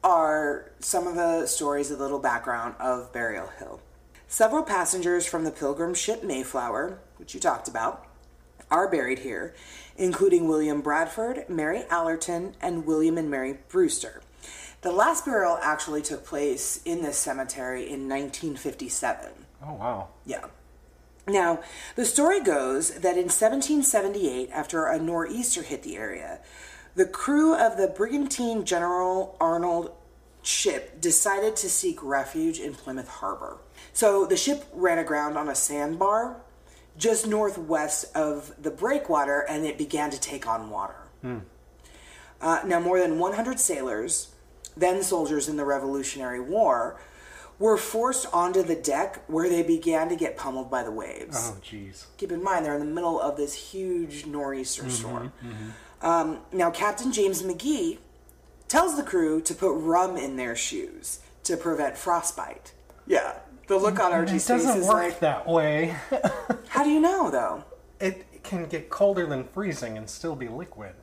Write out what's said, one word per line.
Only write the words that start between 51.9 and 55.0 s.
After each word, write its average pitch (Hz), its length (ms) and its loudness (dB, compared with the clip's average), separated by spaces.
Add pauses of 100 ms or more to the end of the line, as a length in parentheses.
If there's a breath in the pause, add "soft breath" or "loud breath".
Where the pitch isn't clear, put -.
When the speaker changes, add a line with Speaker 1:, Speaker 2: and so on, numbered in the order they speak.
Speaker 1:
Keep 175 140 -4
in 170 100 -4
mind, 185 220 2
they're 147 100 0
in 147 60 0
the 147 60 -4
middle 165 340 -2
of - 160 -2
this 143 160 -2 (200)
huge 170 540 -4
nor'easter 139 560 -6
Speaker 2:
Mm-hmm, 131 80 -6
Speaker 1:
storm. 120 420 -6 (120)